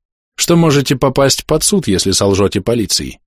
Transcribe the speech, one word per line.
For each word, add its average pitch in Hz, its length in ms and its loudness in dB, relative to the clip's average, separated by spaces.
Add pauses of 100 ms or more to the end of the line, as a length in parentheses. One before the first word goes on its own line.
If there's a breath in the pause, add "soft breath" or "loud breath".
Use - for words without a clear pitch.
(360)
«что - 200 0
можете 147 400 2
попасть 135 500 0
под 156 180 -2
суд, - 240 -2
если 95 240 0
солжете 98 500 0
полиции?» 92 640 -4